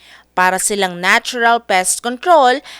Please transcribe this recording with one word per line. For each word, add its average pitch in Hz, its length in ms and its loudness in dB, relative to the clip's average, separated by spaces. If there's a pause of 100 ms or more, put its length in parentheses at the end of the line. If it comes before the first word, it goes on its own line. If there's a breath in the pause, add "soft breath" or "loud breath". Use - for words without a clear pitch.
(340 loud breath)
Para 185 240 0
silang 185 400 -4
natural 233 640 0
pest 185 400 -2
control 254 640 2 (140 loud breath)